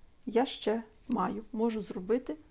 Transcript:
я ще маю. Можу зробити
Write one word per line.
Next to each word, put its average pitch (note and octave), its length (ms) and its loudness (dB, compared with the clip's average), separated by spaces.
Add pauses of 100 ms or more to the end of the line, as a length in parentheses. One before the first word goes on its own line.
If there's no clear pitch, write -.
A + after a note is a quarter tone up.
(260)
я A3+ 200 4
ще A3+ 380 -2 (240)
маю. G#3 440 0
Можу A3 300 0
зробити G#3+ 540 -2 (160)